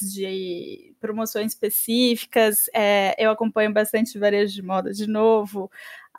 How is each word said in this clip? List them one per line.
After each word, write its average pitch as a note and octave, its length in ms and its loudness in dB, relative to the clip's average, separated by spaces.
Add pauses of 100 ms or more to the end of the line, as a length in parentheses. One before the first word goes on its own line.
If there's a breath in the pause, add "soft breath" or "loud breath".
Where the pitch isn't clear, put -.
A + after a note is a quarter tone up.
(120)
de F#3+ 880 -8
promoções G#3+ 520 -4
específicas. A#3 1200 2
É, G3+ 440 2
eu A3 120 4
acompanho G#3+ 420 0
bastante G#3+ 460 0
varejo G3+ 340 2
de G3+ 80 -12
moda F#3+ 320 -4
de G#3 140 -4
novo. G#3+ 640 2 (480 loud breath)